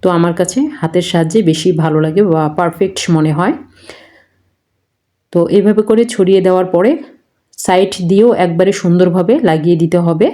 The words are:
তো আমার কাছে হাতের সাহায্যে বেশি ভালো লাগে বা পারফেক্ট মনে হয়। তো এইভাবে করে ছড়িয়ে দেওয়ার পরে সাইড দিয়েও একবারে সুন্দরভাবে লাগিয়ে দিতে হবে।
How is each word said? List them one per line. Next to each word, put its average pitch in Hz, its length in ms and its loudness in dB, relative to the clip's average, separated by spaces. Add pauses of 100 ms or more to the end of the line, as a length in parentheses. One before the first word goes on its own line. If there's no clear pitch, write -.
তো 185 60 0
আমার 175 260 0
কাছে 185 260 -2 (200)
হাতের 170 220 -2
সাহায্যে 165 400 0
বেশি 165 300 0
ভালো 156 280 0
লাগে 160 220 0
বা 160 260 0
পারফেক্ট 175 640 -4
মনে 156 220 2
হয়। 180 220 -2 (1800)
তো 170 160 0
এইভাবে 202 340 2
করে 220 220 2
ছড়িয়ে 190 360 0
দেওয়ার 185 260 0
পরে 185 240 0 (680)
সাইড 190 360 0 (160)
দিয়েও 208 260 4
একবারে 180 380 0
সুন্দরভাবে 180 680 0
লাগিয়ে 165 340 2
দিতে 165 220 0
হবে। 170 360 0